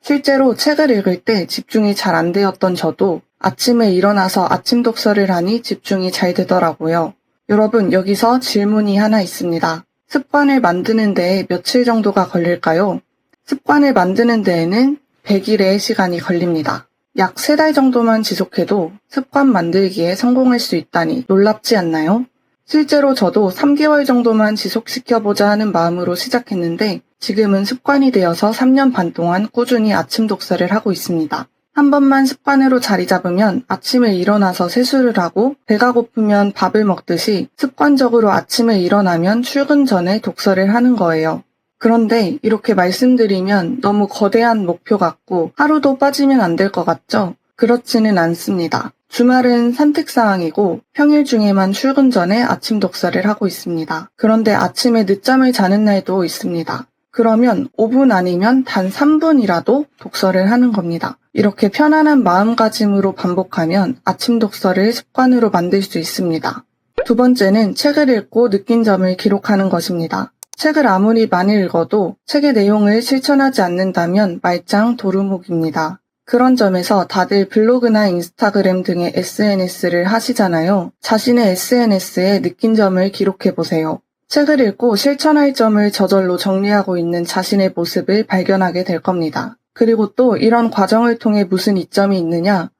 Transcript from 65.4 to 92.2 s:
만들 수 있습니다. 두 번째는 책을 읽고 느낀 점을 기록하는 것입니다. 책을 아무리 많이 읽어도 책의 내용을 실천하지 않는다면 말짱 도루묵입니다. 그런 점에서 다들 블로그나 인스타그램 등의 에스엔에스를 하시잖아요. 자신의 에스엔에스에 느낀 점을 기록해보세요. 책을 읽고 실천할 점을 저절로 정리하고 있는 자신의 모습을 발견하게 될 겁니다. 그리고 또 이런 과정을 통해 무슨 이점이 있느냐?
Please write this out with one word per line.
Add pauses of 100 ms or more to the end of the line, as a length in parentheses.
만들
수
있습니다. (400)
두
번째는
책을
읽고
느낀
점을
기록하는
것입니다. (240)
책을
아무리
많이
읽어도
책의
내용을
실천하지
않는다면
말짱
도루묵입니다. (260)
그런
점에서
다들
블로그나
인스타그램
등의
에스엔에스를
하시잖아요.
자신의
에스엔에스에
느낀
점을
기록해보세요. (280)
책을
읽고
실천할
점을
저절로
정리하고
있는
자신의
모습을
발견하게
될
겁니다. (180)
그리고
또
이런
과정을
통해
무슨
이점이
있느냐?